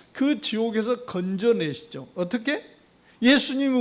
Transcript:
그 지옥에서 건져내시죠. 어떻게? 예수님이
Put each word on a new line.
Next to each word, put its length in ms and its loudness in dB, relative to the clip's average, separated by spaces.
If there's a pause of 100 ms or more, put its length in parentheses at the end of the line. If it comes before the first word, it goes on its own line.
(140)
그 260 0
지옥에서 640 -2
건져내시죠. 1080 -2
어떻게? 500 -4 (560)
예수님이 600 4